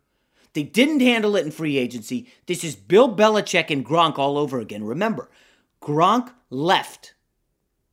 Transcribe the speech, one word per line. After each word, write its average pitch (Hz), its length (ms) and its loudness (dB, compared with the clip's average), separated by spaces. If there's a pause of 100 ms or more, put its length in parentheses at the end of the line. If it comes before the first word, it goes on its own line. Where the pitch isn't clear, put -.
(520)
They 156 100 -6
didn't 285 380 2
handle 226 340 2
it 180 100 0
in 156 60 -6
free 156 280 -4
agency. 120 500 -6 (180)
This 180 160 -6
is 151 140 -8
Bill 226 360 4
Belichick 202 560 2
and 139 160 -2
Gronk 156 320 2
all 143 220 0
over 135 220 -4
again. 107 240 -10
Remember, 156 440 -4 (520)
Gronk 185 520 0 (180)
left. 151 640 -4 (800)